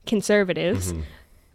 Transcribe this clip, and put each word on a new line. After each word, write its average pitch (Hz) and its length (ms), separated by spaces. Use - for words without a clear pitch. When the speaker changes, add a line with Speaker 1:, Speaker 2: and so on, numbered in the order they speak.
Speaker 1:
conservatives 180 840
Speaker 2:
Mm-hmm. 80 100